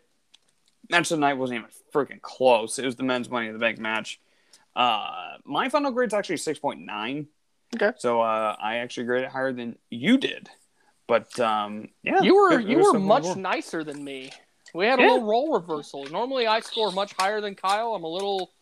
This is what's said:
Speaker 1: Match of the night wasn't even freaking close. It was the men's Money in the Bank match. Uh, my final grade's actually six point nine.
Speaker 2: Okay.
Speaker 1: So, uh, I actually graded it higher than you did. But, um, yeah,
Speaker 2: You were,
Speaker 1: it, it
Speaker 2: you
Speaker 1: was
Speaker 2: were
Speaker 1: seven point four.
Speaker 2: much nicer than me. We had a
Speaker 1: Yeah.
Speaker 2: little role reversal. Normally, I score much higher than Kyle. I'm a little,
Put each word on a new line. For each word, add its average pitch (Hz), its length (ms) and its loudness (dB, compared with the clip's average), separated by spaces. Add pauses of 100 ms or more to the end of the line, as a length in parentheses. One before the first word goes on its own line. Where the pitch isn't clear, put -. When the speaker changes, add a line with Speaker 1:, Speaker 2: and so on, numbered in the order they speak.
(880)
Speaker 1:
Match 170 220 2
of 165 60 2
the 147 40 0
night 143 160 2
wasn't 123 220 -4
even 110 100 -14 (240)
freaking 131 280 -2
close. 117 560 2
It 127 80 -4
was 123 120 -4
the 131 60 -4
men's 127 260 -2
Money 117 180 -4
in 110 60 -8
the 110 60 -10
Bank 113 200 0
match. 110 400 -4 (600)
Uh, 101 540 0 (100)
my 175 240 -2
final 285 240 0
grade's 233 220 -2
actually 190 240 -2
six 151 200 -6
point 110 220 -6
nine. 110 480 -8 (480)
Speaker 2:
Okay. 214 220 2
Speaker 1:
So, 117 240 2
uh, 110 380 0
I 110 180 -4
actually 120 300 -6
graded 127 180 0
it 127 60 -12
higher 135 220 -2
than 120 240 -8 (120)
you 151 280 2
did. - 320 -4 (580)
But, 113 320 0
um, 107 500 -2 (120)
yeah, 370 200 2
Speaker 2:
You 349 140 6
were, 392 240 6
Speaker 1:
it, 220 60 -2
it 196 40 -4
Speaker 2:
you 262 80 4
Speaker 1:
was 381 100 6
Speaker 2:
were 381 60 8
Speaker 1:
seven 196 140 2
point 220 180 6
four. 180 100 -2
Speaker 2:
much - 20 -8
nicer 190 460 -4
than 147 200 -10
me. 135 280 -12 (420)
We 180 140 0
had 262 120 2
a - 40 6
Speaker 1:
Yeah. 415 100 8
Speaker 2:
little 233 140 2
role 262 260 2
reversal. 156 520 -4
Normally, 226 420 -2
I 220 140 2
score 220 300 -2
much 196 280 -4
higher 208 220 0
than 202 140 -6
Kyle. 214 380 0
I'm 175 100 -6
a 160 40 -6
little, 190 440 -4 (100)